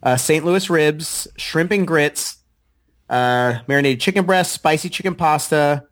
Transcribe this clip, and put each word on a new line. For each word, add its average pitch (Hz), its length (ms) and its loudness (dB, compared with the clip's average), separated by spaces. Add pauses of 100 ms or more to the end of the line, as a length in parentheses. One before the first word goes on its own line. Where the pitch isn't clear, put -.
Uh, 127 140 2
Saint 156 280 0
Louis 185 260 0
ribs, 156 560 0 (100)
shrimp 170 360 -2
and 196 140 0
grits, 151 520 -2 (720)
uh, 123 580 0
marinated 139 340 2
chicken 196 260 0
breast, 185 260 2
spicy 190 360 -2
chicken 185 260 -6
pasta 151 760 0